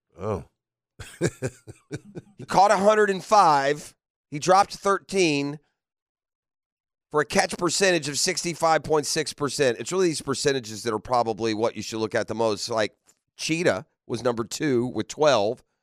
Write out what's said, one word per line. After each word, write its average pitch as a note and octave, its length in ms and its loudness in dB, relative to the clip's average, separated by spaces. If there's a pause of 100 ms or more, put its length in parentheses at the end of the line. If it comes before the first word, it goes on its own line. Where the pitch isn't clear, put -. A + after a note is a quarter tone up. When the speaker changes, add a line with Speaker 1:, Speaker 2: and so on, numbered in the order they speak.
(160)
Speaker 1:
Oh. F#2+ 280 -6 (560)
<laughs> - 280 -6 (1080)
Speaker 2:
He B2 60 -18
caught F#3+ 260 4
a G3+ 60 4
hundred G#3 340 4
and F#3 140 -6
five. D3 720 2 (340)
He D3 80 -8
dropped F#3 360 4
thirteen D#3 840 0 (1500)
for D3+ 100 0
a C#3+ 40 0
catch F#3 340 0
percentage F3 500 2
of C3+ 120 -4
sixty-five D#3+ 640 0
point D3+ 220 0
six - 260 -4
percent. B2+ 480 -2
It's A#2 100 -10
really F#3 160 0
these D3+ 160 -2
percentages A#2+ 640 -4
that A2+ 100 -2
are G#2 60 -4
probably A2+ 540 0
what A2 200 -2
you G#2 80 -8
should A2 160 -8
look A2 160 -2
at G#2 140 -2
the A2+ 80 -8
most. A2 340 -2
Like, A2 240 -2 (420)
Cheetah D3+ 480 0 (220)
was A#2+ 160 -8
number A#2 220 -2
two B2+ 420 -2
with G2+ 220 -6
twelve. B2+ 560 0 (180)